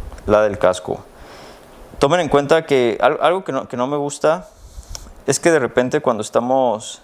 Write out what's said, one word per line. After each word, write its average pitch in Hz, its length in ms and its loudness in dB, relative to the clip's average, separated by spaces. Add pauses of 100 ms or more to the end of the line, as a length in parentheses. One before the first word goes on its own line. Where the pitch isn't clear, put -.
(260)
la 104 160 4
del 104 160 0
casco. - 420 -2 (1000)
Tomen 165 220 4
en 143 80 -4
cuenta 147 360 2
que 123 360 2
al-, 143 200 2
algo 180 220 0
que 165 80 -8
no, 120 160 -6
que - 80 -12
no 123 120 -2
me 147 100 -4
gusta 151 500 -2 (800)
es 139 140 -2
que 170 120 2
de 156 80 4
repente 127 420 0
cuando 113 200 0
estamos 120 840 -2